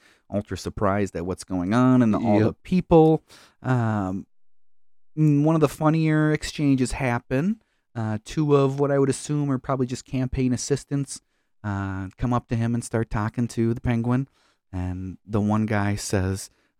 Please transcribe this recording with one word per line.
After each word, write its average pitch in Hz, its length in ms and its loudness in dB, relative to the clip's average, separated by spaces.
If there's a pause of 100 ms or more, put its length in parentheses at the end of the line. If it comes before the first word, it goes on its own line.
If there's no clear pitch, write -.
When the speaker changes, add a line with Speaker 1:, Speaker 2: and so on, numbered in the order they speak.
(340)
Speaker 1:
ultra 98 240 -6
surprised 98 580 -2
at 85 120 -4
what's 92 160 -6
going 92 320 -2
on 127 260 6
and 110 100 4
the, 98 60 2
all 107 220 2
Speaker 2:
Yep. 110 80 4
Speaker 1:
the - 60 -2 (100)
people. 160 580 4 (400)
Um, 107 640 -2 (920)
mm, 147 280 4
one 160 100 4
of 160 80 2
the 143 80 4
funnier 156 640 2
exchanges 139 600 0
happen. 135 680 -2 (340)
Uh, 110 300 -4
two 147 300 2
of 139 240 2
what 143 100 2
I 139 80 2
would 135 140 4
assume 147 400 -4
are 127 80 -2
probably 135 260 -2
just 123 200 -6
campaign 131 460 -2
assistants, 139 720 -4 (420)
uh, 98 440 -6 (100)
come 123 160 -2
up 120 140 -4
to 120 80 -2
him 117 180 0
and 117 100 -2
start - 280 -4
talking 110 380 -2
to 117 260 0
the 131 60 -8
Penguin. 123 460 0 (460)
And 92 520 -6
the 104 140 -2
one 107 280 2
guy 101 280 0
says, 95 540 -4 (300)